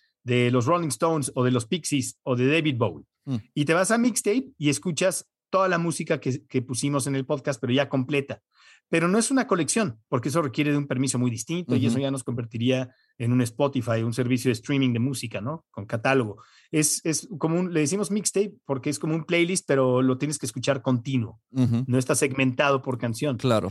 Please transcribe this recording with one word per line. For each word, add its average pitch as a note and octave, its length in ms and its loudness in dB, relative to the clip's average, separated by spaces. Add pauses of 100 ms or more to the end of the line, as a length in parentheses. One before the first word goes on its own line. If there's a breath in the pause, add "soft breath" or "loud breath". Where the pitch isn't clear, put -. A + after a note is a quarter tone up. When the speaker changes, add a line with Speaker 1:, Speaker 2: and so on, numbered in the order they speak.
(240 soft breath)
Speaker 1:
de B2 260 4
los B2 160 4
Rolling E3+ 220 2
Stones D#3+ 460 0
o B2+ 100 2
de B2+ 80 4
los A#2 140 2
Pixies D3 580 -2
o C3 120 0
de B2 140 2
David D3+ 260 2
Bowie, F2+ 280 -2 (220)
Speaker 2:
Mm. C3+ 100 -4 (180)
Speaker 1:
y D3 120 0
te D#3+ 80 2
vas F#3 160 2
a A3+ 80 2
Mixtape A#3+ 600 0
y D3 120 2
escuchas F3 580 -2 (220)
toda F#3+ 180 4
la F3 100 2
música E3 420 -2
que, B2+ 260 -4
que B2+ 160 -2
pusimos C#3 440 -2
en C#3 100 -2
el C3 100 -4
podcast, C#3+ 340 -4
pero B2 120 -2
ya C#3 160 2
completa. C3+ 520 -2 (480 soft breath)
Pero E3 200 2
no G3 100 4
es A#3 120 0
una C4 160 2
colección, F3+ 640 0
porque C3+ 220 -2
eso D#3+ 120 0
requiere D3 300 0
de C#3+ 60 2
un C#3+ 80 -2
permiso C3 320 -2
muy B2 120 2
distinto B2 460 -4
y - 40 2
Speaker 2:
Ujú. A2+ 80 2
Speaker 1:
eso A#2 100 0
ya C3+ 120 -2
nos C3+ 140 -6
convertiría B2 680 -2 (280 soft breath)
en A#2+ 140 0
un B2+ 100 4
Spotify, A#2 600 0
un A#2 120 -2
servicio B2 340 0
de A#2 60 2
streaming C3+ 380 0
de A#2 80 0
música, A#2+ 400 -4
¿no? D3 300 -10
Con G#2 160 -12
catálogo. A#2 560 0 (300 loud breath)
Es, D3+ 320 0
es D#3+ 240 -4 (100)
como E3+ 220 0
un, F3+ 120 -2
le D#3 80 2
decimos E3+ 300 0
mixtape G3+ 440 -2 (100)
porque C#3 260 -4
es C#3+ 80 -4
como D#3 160 -2
un D#3+ 100 -4
playlist, E3+ 420 0
pero C3 360 4
lo B2+ 160 2
tienes D3 200 -4
que - 80 -8
escuchar C#3 360 -4
continuo. B2 580 -2 (120)
Speaker 2:
Ujú. B2+ 340 2
Speaker 1:
No B2+ 120 2
está C3 160 2
segmentado C3+ 680 2
por B2 160 -4
canción. A#2 380 -4
Speaker 2:
Claro, A2 340 2